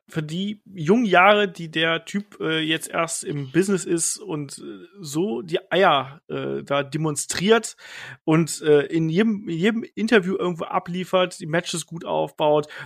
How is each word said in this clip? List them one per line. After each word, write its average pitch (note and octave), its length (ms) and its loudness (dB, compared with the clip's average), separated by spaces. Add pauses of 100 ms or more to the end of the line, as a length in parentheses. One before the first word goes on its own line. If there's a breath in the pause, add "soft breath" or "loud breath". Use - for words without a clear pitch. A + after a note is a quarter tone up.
für E3 120 -4
die F#3 440 -6
jungen F#3+ 400 2
Jahre, G3+ 420 6
die E3 240 -10
der E3 320 0
Typ, - 380 -8
äh, D#3+ 180 0
jetzt D#3 300 -2
erst E3 340 -4
im C#3+ 300 -6
Business F#3 320 2
ist E3+ 320 -2
und, D#3 400 -8
äh, F#3+ 280 -16 (140)
so F#3 420 -4
die E3+ 300 -8
Eier, D3 560 2
äh, C#3 360 -6
da C#3 200 -2
demonstriert D#3 960 0 (480 loud breath)
und, D#3+ 360 2
äh, D3+ 260 6
in D#3+ 200 0
jedem, G3+ 400 0
in E3 100 -4
jedem A3 280 0 (100)
Interview G3 400 2
irgendwo F3+ 300 -4
abliefert, F3+ 720 -2
die F3+ 60 -12
Matches D#3+ 400 -4
gut E3 180 -14
aufbaut, D3+ 640 0 (180 loud breath)